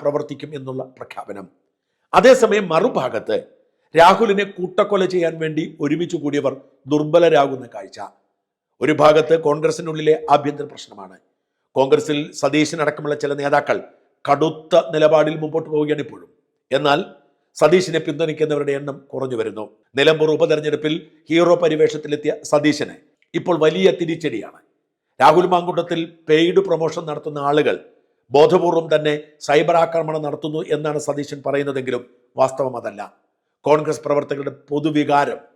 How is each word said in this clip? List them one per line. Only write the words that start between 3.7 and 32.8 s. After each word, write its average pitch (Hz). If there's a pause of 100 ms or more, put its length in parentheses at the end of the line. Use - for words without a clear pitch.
രാഹുലിനെ 196
കൂട്ടക്കൊല 196
ചെയ്യാൻ 165
വേണ്ടി 160
ഒരുമിച്ച് 156
കൂടിയവർ 143 (300)
ദുർബലരാകുന്ന 147
കാഴ്ച. 101 (800)
ഒരു 139
ഭാഗത്ത് 156
കോൺഗ്രസിനുള്ളിലെ 156
ആഭ്യന്തര 143
പ്രശ്നമാണ്. 98 (540)
കോൺഗ്രസിൽ 147
സതീശനടക്കമുള്ള 151
ചില 143
നേതാക്കൾ 143 (480)
കടുത്ത 156 (140)
നിലപാടിൽ 156
മുമ്പോട്ട് 156
പോവുകയാണ് 151
ഇപ്പോഴും. 107 (440)
എന്നാൽ 147 (500)
സതീശിനെ 165
പിന്തുണയ്ക്കുന്നവരുടെ 147
എണ്ണം 139 (100)
കുറഞ്ഞു 127
വരുന്നു. 107 (260)
നിലമ്പൂർ 156
ഉപതെരഞ്ഞെടുപ്പിൽ 151 (240)
ഹീറോ 170
പരിവേഷത്തിലെത്തിയ 151
സതീശന് 147 (400)
ഇപ്പോൾ 165
വലിയ 170
തിരിച്ചടിയാണ്. 156 (640)
രാഹുൽ 156
മാങ്കൂട്ടത്തിൽ 170 (160)
പെയ്ഡ് 165
പ്രൊമോഷൻ 165
നടത്തുന്ന 151
ആളുകൾ 143 (460)
ബോധപൂർവം 165
തന്നെ 151 (200)
സൈബർ 160
ആക്രമണം 165
നടത്തുന്നു 151
എന്നാണ് 151
സതീശൻ 143
പറയുന്നതെങ്കിലും 135 (260)
വാസ്തവം 131
അതല്ല. 104 (480)